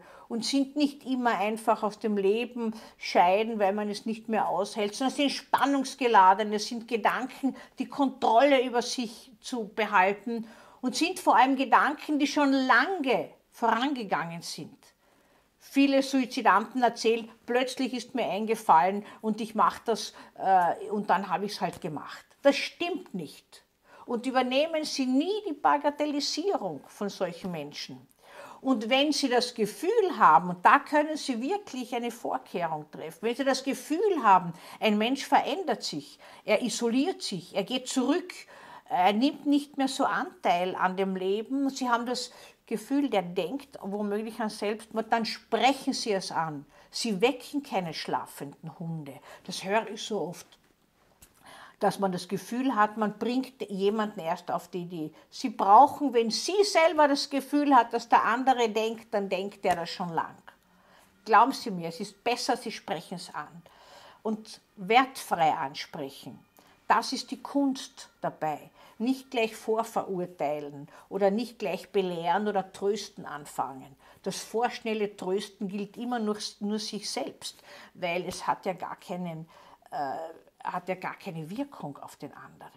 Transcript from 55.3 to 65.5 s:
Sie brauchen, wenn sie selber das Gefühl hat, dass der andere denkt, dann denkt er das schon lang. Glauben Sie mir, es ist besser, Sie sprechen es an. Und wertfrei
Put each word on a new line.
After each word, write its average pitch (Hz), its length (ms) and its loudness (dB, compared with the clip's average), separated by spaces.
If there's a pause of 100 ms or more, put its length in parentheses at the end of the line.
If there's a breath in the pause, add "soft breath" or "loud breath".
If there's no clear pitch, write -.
Sie - 180 -6
brauchen, 226 640 8
wenn 233 160 4
sie 381 320 2
selber 330 460 6
das 277 200 0
Gefühl 285 460 2
hat, 247 180 6
dass - 160 -4
der 240 140 6
andere 240 460 4
denkt, 220 440 -2
dann 202 160 -2
denkt 190 360 -6
er 185 100 4
das 170 160 -6
schon 175 200 -8
lang. 156 260 -6 (880 soft breath)
Glauben 220 260 8
Sie 247 220 -6
mir, 170 160 -6
es 165 100 -10
ist - 240 -12
besser, 240 340 -2
Sie 233 140 -10
sprechen 180 460 -10
es - 180 -14
an. 156 280 -12 (600 loud breath)
Und 220 380 -8 (160)
wertfrei 208 800 2